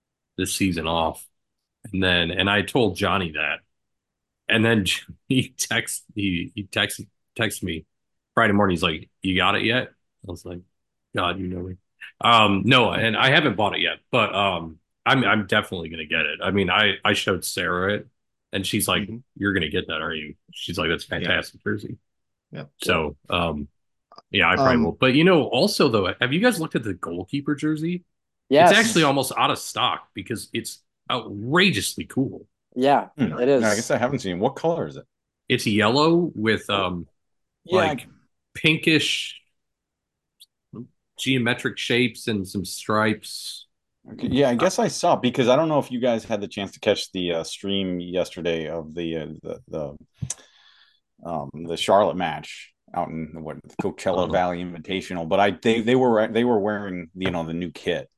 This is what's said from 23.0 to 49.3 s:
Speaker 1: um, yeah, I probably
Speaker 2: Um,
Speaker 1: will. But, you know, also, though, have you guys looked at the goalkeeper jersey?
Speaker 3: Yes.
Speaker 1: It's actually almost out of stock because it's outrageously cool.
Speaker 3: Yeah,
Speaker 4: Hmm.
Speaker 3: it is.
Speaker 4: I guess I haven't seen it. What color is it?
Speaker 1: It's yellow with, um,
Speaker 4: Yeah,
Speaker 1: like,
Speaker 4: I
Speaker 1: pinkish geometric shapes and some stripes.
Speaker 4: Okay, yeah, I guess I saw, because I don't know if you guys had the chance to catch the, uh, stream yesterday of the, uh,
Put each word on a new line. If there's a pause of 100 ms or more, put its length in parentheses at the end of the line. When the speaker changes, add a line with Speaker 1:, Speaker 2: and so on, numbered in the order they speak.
Speaker 1:
um, (640)
yeah,
I
probably
Speaker 2:
Um,
Speaker 1:
will.
But,
you
know,
also,
though,
have
you
guys
looked
at
the
goalkeeper
jersey? (440)
Speaker 3:
Yes.
Speaker 1:
It's
actually
almost
out
of
stock
because
it's (320)
outrageously
cool. (280)
Speaker 3:
Yeah,
Speaker 4:
Hmm.
Speaker 3:
it
is.
Speaker 4:
I
guess
I
haven't
seen
it.
What
color
is
it? (440)
Speaker 1:
It's
yellow
with,
um, (580)
Speaker 4:
Yeah,
Speaker 1:
like,
Speaker 4:
I (480)
Speaker 1:
pinkish (1800)
geometric
shapes
and
some
stripes. (460)
Speaker 4:
Okay,
yeah,
I
guess
I
saw,
because
I
don't
know
if
you
guys
had
the
chance
to
catch
the,
uh,
stream
yesterday
of
the,
uh, (160)